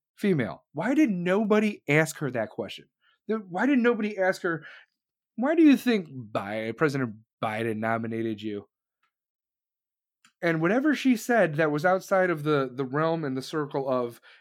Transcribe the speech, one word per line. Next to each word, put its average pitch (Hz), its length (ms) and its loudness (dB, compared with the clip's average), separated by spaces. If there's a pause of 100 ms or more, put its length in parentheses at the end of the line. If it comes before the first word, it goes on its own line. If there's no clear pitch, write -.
(160)
female. 139 480 -2 (100)
Why 196 200 -2
did 302 160 2
nobody 202 800 0
ask 151 300 2
her 139 120 -4
that 113 200 -4
question? 92 340 -10 (440)
The, 220 80 0
why 196 300 -4
did 277 120 4
nobody 220 400 0
ask 185 240 0
her, 165 220 -2 (720)
"Why 277 180 0
do 330 80 6
you 285 140 8
think 214 340 -2
Bi-, 110 680 -6
President 135 380 0 (280)
Biden 113 360 -2
nominated 113 640 -4
you?" 104 240 -8 (1800)
And 165 180 0
whatever 247 360 2
she 254 200 2
said 208 380 2
that 151 160 2
was 151 160 0
outside 185 420 2
of 160 140 -2
the, 143 320 2
the 135 100 -4
realm 156 400 -2
and 131 120 -4
the 131 60 -6
circle 143 460 -4
of, 123 320 -2 (200)